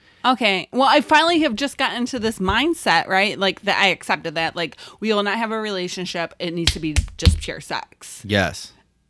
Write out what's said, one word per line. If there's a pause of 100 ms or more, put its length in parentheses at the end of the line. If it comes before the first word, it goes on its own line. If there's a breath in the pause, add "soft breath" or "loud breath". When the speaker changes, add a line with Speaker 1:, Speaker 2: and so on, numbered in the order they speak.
(240 soft breath)
Speaker 1:
Okay.
Well,
I
finally
have
just
gotten
to
this
mindset,
right?
Like,
that
I
accepted
that,
like, (240 loud breath)
we
will
not
have
a
relationship.
It
needs
to
be (240)
just
pure
sex.
Speaker 2:
Yes. (380)